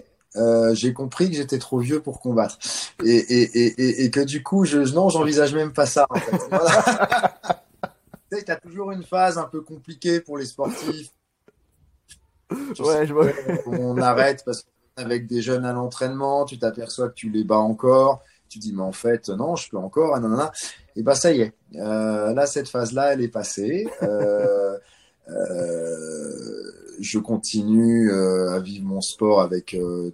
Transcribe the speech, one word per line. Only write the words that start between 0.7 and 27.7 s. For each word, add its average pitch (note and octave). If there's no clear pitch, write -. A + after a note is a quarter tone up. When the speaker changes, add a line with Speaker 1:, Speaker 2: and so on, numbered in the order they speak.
Speaker 1:
j'ai A#2+
compris C#3
que D#3+
j'étais C#3
trop B2+
vieux C#3
pour C#3
combattre. A2+
Et, A#2
et, B2
et, A#2+
et, B2+
et B2
que C#3+
du C#3
coup, G3
je, D3
non, F#3
j'envisage D3+
même D#3
pas D3
ça, C#3
en -
fait. F3+
Voilà. G3
<laughs> -
Tu G3+
sais, G3
t'as E3
toujours F#3+
une F#3
phase F#3
un E3
peu D#3
compliquée D#3+
pour D3
les C3+
sportifs. D3+
Tu C4+
Speaker 2:
Ouais, D#3
Speaker 1:
sais, D3+
Speaker 2:
je D3
vois. D3+
Speaker 1:
on B2
arrête B2+
parce A#2
que -
avec A#2+
des A#2+
jeunes B2+
à A#2+
l'entraînement, C3+
tu C3
t'aperçois A#2
que -
tu -
les G#2+
bats A2
encore. B2+
Tu -
dis, « G#2+
Mais F#2+
en F#2+
fait, A#2
non, A#2+
je -
peux -
encore, C#3+
et B2
nanana. » A#2
Et A2+
bah, C#3
ça E3
y C3
est. G#2+
Euh, G#2+
là, C#3
cette C#3
phase-là, B2+
elle C3
est A#2
passée. A2+
Euh, G#2
euh, D#2+
je G#2+
continue, A2